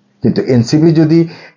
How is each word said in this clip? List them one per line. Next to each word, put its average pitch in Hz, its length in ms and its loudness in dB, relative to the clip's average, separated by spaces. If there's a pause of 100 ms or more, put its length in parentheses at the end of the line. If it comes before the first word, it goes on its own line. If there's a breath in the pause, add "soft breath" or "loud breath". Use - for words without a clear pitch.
(220)
কিন্তু 98 180 -2 (140)
এনসিপি 151 360 0 (100)
যদি 160 180 2 (380 loud breath)